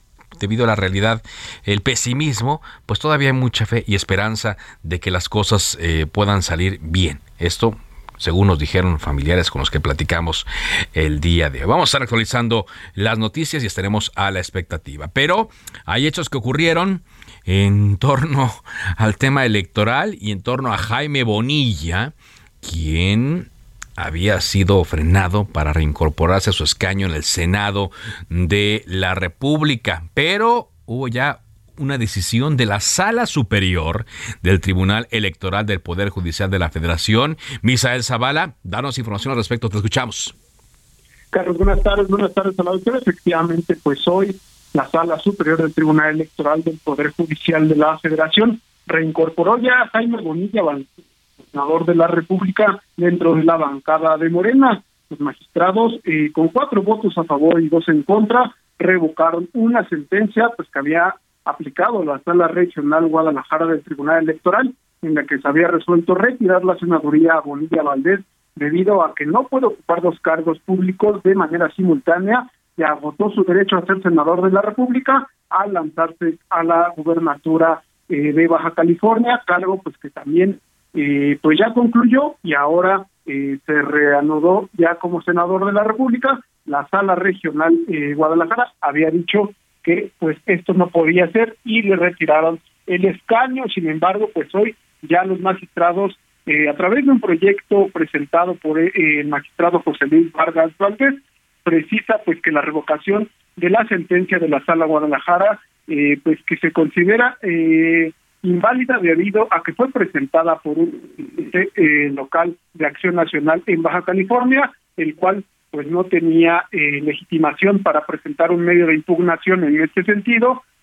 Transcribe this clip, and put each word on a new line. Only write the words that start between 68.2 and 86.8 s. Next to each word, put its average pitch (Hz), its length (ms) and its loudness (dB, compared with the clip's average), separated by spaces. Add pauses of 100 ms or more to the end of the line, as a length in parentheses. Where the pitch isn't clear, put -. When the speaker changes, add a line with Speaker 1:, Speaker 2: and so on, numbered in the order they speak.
Speaker 2:
debido 175 460 2
a 156 120 -2
que 147 100 -8
no 208 240 0
puede 262 180 0
ocupar - 360 -2
dos 170 180 -2
cargos 160 400 -2
públicos 190 640 0
de 190 120 4
manera 170 400 0
simultánea 185 760 0 (260)
y 170 60 -2
agotó 151 480 -2
su 196 140 0
derecho 196 340 2
a 175 80 -4
ser 190 160 -2
senador 170 400 2
de 190 100 4
la 190 80 4
República 254 680 0 (200)
al 202 240 -2
lanzarse 165 680 -2 (120)
a 170 120 0
la 170 320 2
gubernatura, 160 880 0 (280)
eh, 147 240 0
de 165 120 4
Baja 165 260 0
California, 226 760 2
cargo, 185 360 -2
pues, - 140 -12
que 143 140 -16
también, 180 500 0 (320)
eh, 143 480 0
pues, 156 180 2
ya 226 140 2
concluyó 240 720 2
y 165 100 -4
ahora, 180 540 2 (180)
eh, 139 400 -6
se 151 160 0
reanudó 151 920 2
ya 170 220 2
como 175 260 -4
senador 175 420 0
de 202 80 -2
la 208 120 2
República. 247 540 0 (280)
La 143 240 -4